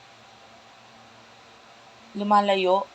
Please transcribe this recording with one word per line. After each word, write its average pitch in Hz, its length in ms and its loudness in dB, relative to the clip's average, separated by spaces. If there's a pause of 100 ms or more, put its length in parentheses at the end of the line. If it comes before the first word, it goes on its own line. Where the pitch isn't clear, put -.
(2250)
lumalayo 196 760 0